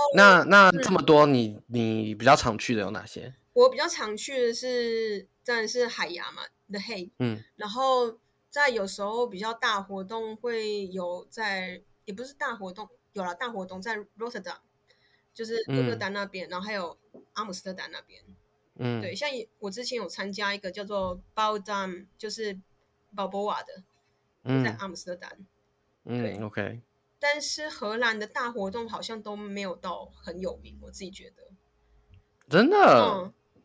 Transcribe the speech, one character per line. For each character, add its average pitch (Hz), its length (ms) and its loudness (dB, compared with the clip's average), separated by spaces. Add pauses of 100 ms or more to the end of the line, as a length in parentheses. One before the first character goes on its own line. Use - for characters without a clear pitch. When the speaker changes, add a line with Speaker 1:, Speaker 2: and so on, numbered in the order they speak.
(160)
Speaker 1:
那， 190 260 12
那 190 300 10
这 175 180 2
么 180 100 2
多， 151 260 10
Speaker 2:
嗯。 143 80 6
Speaker 1:
你， 110 340 0
你 110 480 0
比 110 80 -8
较 135 100 12
常 117 240 0
去 - 160 -2
的 107 80 0
有 95 80 -4
哪 101 160 -10
些？ 107 260 -14 (200)
Speaker 2:
我 247 180 8
比 240 80 -8
较 302 80 0
常 214 300 -6
去 254 320 -2
的 233 60 -2
是， 226 760 -4 (160)
当 240 120 -2
然 226 120 -4
是 240 180 0
海 233 220 -6
牙 - 240 -10
嘛， 214 100 -14 (280)
The 202 100 -8
Hague。 202 380 -10
Speaker 1:
嗯。 110 260 -4 (120)
Speaker 2:
然 208 120 -10
后 247 500 0 (320)
在 285 200 2
有 214 160 -4
时 196 160 -8
候 226 240 -2
比 202 120 -10
较 220 140 -6
大 226 280 -2
活 196 220 -10
动 220 340 -10
会 214 520 -6
有 180 420 -8
在， 185 520 -6 (240)
也 202 80 -10
不 233 100 -12
是 277 100 -18
大 262 220 -6
活 190 160 -12
动， 202 160 -14 (240)
有 202 100 -8
啦， 175 120 -4
大 240 160 -6
活 196 140 -8
动 185 160 -14
在 220 160 -6 (220)
Rotterdam， 208 380 -10 (760)
就 226 120 -10
是 226 240 -4
鹿 135 200 2
特 113 60 0
丹 196 180 4
那 202 140 -2
边， 185 220 -8
Speaker 1:
嗯。 - 20 -10
Speaker 2:
然 180 100 -6
后 196 60 -8
还 214 60 -6
有 185 260 -6 (360)
阿 208 100 -6
姆 208 80 -10
斯 185 100 -12
特 190 100 -10
丹 - 200 -12
那 185 80 -14
边。 - 220 -20 (540)
Speaker 1:
嗯。 120 240 -4
Speaker 2:
对， 101 140 -8
像 294 140 -4 (320)
我 202 100 -8
之 233 140 -10
前 247 120 -6
有 202 120 -8
参 196 240 -10
加 202 220 -4
一 202 40 -10
个 185 140 -8
叫 202 100 -10
做 190 380 -4 (140)
Baldam， 202 720 -4 (120)
就 220 100 -10
是 214 300 -8 (560)
Balboa 196 460 -4
的， - 240 -18 (600)
Speaker 1:
嗯。 131 200 0
Speaker 2:
就 117 60 0
在 117 100 -8
阿 196 80 -8
姆 - 80 -12
斯 - 80 -18
特 180 100 -10
丹。 - 160 -18 (720)
Speaker 1:
嗯， 120 160 -6
Speaker 2:
对。 107 240 -6
Speaker 1:
OK。 107 360 -8 (400)
Speaker 2:
但 294 200 -2
是 302 280 -8
荷 220 300 -8
兰 226 200 -2
的 214 80 -8
大 247 240 -6
活 214 200 -6
动 233 180 -8
好 214 120 -10
像 220 220 -10
都 214 140 -10
没 202 240 -10
有 185 160 -8
到 - 400 -12
很 175 240 -12
有 180 160 -6
名， - 260 -20
我 196 80 -20
自 - 100 -18
己 185 100 -12
觉 - 260 -20
得。 - 80 -20 (1040)
Speaker 1:
真 202 220 6
的？ 415 80 6
Speaker 2:
嗯。 117 540 6 (320)